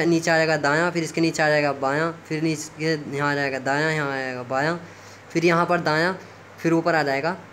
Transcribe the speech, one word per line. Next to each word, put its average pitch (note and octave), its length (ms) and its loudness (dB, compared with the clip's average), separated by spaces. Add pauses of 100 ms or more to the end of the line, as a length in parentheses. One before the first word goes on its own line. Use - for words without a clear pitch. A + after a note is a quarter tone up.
नीचे E3+ 240 2
आ E3 60 4
जाएगा D#3+ 220 2
दायां, D3+ 320 2
फिर E3+ 140 -2
इसके D#3 160 -4
नीचे E3 220 0
आ D3+ 60 4
जाएगा D3 240 2
बायां, C#3 380 0 (180)
फिर D#3 140 -4
नीचे D#3 500 -2 (240)
यहाँ C#3+ 140 0
आ C#3+ 40 0
जाएगा C#3 260 -2
दायां, C#3+ 320 0
यहाँ D3 200 -2
आ C3+ 40 -4
जाएगा C3 260 -6
बायां, C3+ 340 -2 (560)
फिर E3 120 0
यहाँ E3+ 220 4
पर F3 140 2
दायां, D#3+ 320 2 (460)
फिर E3 140 0
ऊपर E3 220 2
आ D#3 80 2
जाएगा C#3+ 340 -2 (160)